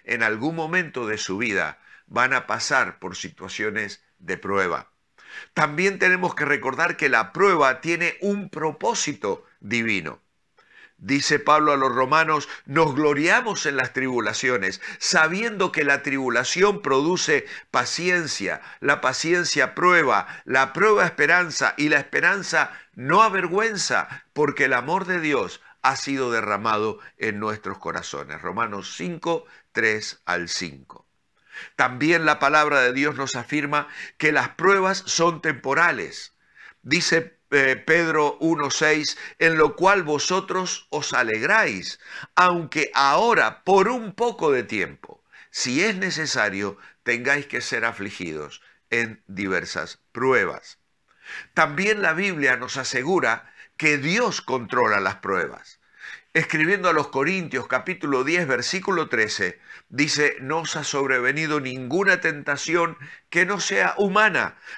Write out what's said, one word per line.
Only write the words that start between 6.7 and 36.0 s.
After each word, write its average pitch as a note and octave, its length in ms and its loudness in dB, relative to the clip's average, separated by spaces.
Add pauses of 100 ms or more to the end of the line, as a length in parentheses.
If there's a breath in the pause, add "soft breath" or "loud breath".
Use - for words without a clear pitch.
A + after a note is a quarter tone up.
que C#3+ 140 0
la A2+ 240 2
prueba E3+ 480 4
tiene E3 400 -2
un G3+ 260 -2
propósito D3+ 960 -4 (160 soft breath)
divino. G2+ 640 -4 (800 soft breath)
Dice C#3 360 2
Pablo D3+ 340 4
a C#3 60 2
los C3 160 2
romanos, D3+ 520 2 (200 loud breath)
"Nos D3 280 2
gloriamos D#3+ 680 0
en C#3+ 140 -2
las B2+ 160 -2
tribulaciones, A#2+ 880 -2 (160 loud breath)
sabiendo F#3+ 760 0
que D#3 100 -2
la C#3+ 200 0
tribulación C3+ 800 0
produce C#3+ 640 0 (240 loud breath)
paciencia, C3 880 -2 (200 loud breath)
la C#3+ 200 0
paciencia D3 760 0
prueba, D#3 520 4 (180 loud breath)
la C3 300 0
prueba G3+ 320 4
esperanza, D#3+ 720 2
y D3 100 2
la D3+ 80 4
esperanza E3 840 0 (160 loud breath)
no D#3 280 4
avergüenza, F#3+ 1040 0 (100)
porque C#3+ 320 2
el C3 80 2
amor D#3+ 320 0
de F3+ 140 -2
Dios C3+ 420 -2 (180 loud breath)
ha C3+ 160 2
sido C3+ 340 -2
derramado G#2+ 680 0 (180 loud breath)
en G#2 240 -4
nuestros G#2 380 -6
corazones". D2+ 640 -10
Romanos G2 520 -6
cinco, E3 520 -6 (260 loud breath)
tres A2 540 -2
al F2 240 -4
cinco. C#2+ 560 -12 (720 loud breath)
También D3 500 2
la D3+ 120 4
palabra D3 440 4
de B2 100 4
Dios C#3 240 -2
nos C3 200 -6
afirma C#3+ 520 -4 (300 loud breath)
que D3+ 140 2
las B2+ 180 0
pruebas F#3+ 560 2
son E3 340 0
temporales. C#3 920 -2 (480 loud breath)